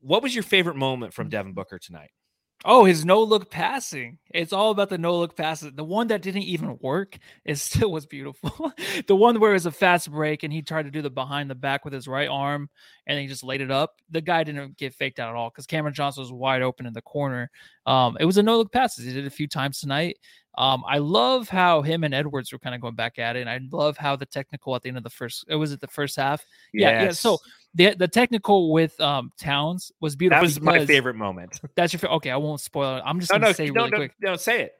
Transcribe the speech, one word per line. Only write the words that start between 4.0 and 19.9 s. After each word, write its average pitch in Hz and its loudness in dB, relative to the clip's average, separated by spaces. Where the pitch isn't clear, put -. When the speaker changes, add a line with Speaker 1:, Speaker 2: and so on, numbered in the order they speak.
Speaker 2:
It's 165 -4
all 208 2
about 202 0
the 185 -4
no-look 170 -2
passes. 156 -6
The 147 -10
one 208 -2
that 208 0
didn't 190 -6
even 156 -6
work 165 -4
is 147 -4
<laughs> - -
still - 0
was 151 -6
beautiful. 147 -8
<laughs> - -6
The 196 6
one 226 6
where 214 6
it - 4
was 175 0
a 165 -2
fast 175 2
break 151 -4
and 151 -6
he 160 -4
tried 160 -4
to 139 -10
do 151 -6
the 143 -4
behind 139 -6
the 135 -8
back 135 -4
with 139 -12
his 127 -10
right 135 -4
arm 143 -4
and 143 -2
he 139 -6
just 135 -12
laid 131 -6
it 131 -6
up. 139 0
The 160 -2
guy 165 0
didn't 143 -10
get 135 -10
faked 135 -6
out 117 -6
at 117 -8
all 117 -4
'cause - -20
Cameron 151 -4
Johnson 143 -4
was 123 -12
wide 131 0
open 127 -4
in 117 -10
the 113 -10
corner. 131 -4
Um, 131 4
it 143 2
was 185 4
a 208 6
no-look 226 2
passes. 240 0
He 127 -8
did 139 -6
it - -6
a 135 -6
few 147 -6
times 139 -4
tonight. 147 -4